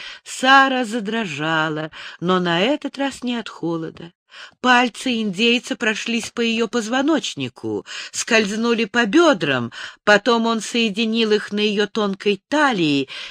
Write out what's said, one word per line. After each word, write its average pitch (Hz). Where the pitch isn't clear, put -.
Сара 262
задрожала, 160
но 180
на 175
этот 277
раз 269
не 247
от 226
холода. 165
Пальцы 247
индейца 226
прошлись 226
по -
её 226
позвоночнику, 220
скользнули 220
по 233
бёдрам, 160
потом 226
он 226
соединил 226
их 214
на 202
её 208
тонкой 202
талии, 180